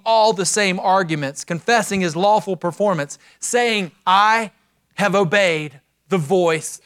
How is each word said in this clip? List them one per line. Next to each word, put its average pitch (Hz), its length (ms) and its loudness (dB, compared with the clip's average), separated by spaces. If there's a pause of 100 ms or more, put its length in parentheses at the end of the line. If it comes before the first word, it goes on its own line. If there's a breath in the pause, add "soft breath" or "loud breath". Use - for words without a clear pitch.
all 220 260 4
the 190 140 -4
same 190 340 0
arguments, 160 640 -2
confessing 196 560 -2
his 165 160 -2
lawful 196 400 0
performance, 170 600 -4 (200 soft breath)
saying, 226 540 -2 (140)
"I 214 460 2 (420)
have 190 200 0
obeyed 170 680 0 (260)
the 190 80 0
voice 165 680 0